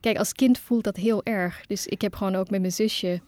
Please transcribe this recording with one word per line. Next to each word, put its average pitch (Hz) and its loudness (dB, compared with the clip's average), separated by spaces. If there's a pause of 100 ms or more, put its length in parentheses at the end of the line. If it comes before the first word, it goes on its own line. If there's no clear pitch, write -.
kijk, 220 0
als - 0
kind 254 4
voelt 233 0
dat 196 -2
heel 208 2
erg. 185 -2
Dus - -6
ik - -6
heb 202 -2
gewoon 190 -2
ook 185 -2
met 196 0
mijn 185 0
zusje 185 0